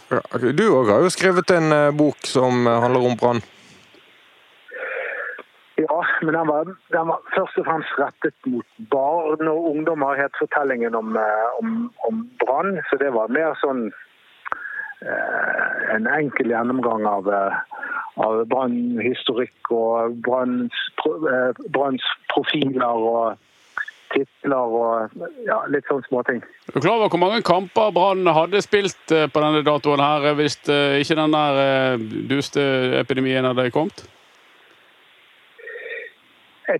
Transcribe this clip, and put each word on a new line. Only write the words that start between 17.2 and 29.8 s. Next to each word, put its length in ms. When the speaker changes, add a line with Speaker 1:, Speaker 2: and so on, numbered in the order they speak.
Speaker 2:
eh, 300
av 280
Brann-historikk 1300
og 500
Branns 560
pro-, 300
eh, 260
Branns 320
profiler 840
og 320
titler 640
og, 320
ja, 200
litt 220
sånn 160
småting. 380
Speaker 3:
Er 80
du 40
klar 200
over 80
hvor 100
mange 220
kamper 500
Brann 360
hadde 340
spilt, 500
eh, 140
på 160
denne 240
datoen 340